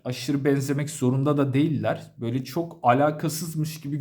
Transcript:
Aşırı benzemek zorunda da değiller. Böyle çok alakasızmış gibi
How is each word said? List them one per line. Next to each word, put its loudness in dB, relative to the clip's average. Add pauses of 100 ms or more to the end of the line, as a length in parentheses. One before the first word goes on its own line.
Aşırı -2
benzemek 2
zorunda 2
da 2
değiller. 0
Böyle -2
çok -6
alakasızmış 0
gibi -6